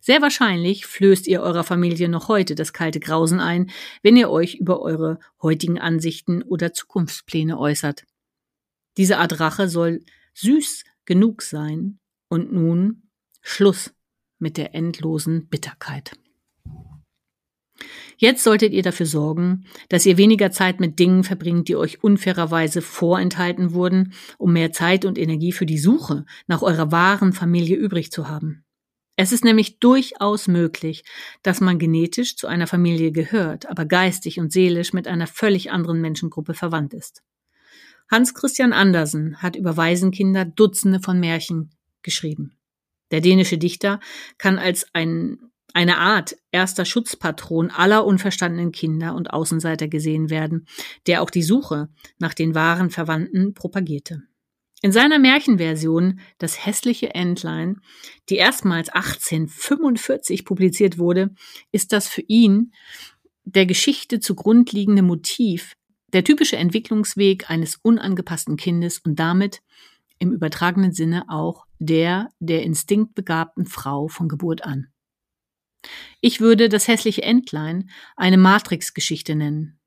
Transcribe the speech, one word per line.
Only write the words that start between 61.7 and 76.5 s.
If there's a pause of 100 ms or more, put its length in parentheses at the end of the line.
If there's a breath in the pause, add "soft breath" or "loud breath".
ist
das
für
ihn (720 loud breath)
der
Geschichte
zugrunde
liegende
Motiv, (380)
der
typische
Entwicklungsweg
eines
unangepassten
Kindes
und
damit (580 soft breath)
im
übertragenen
Sinne
auch (120)
der
der
instinktbegabten
Frau
von
Geburt
an. (1300 loud breath)
Ich
würde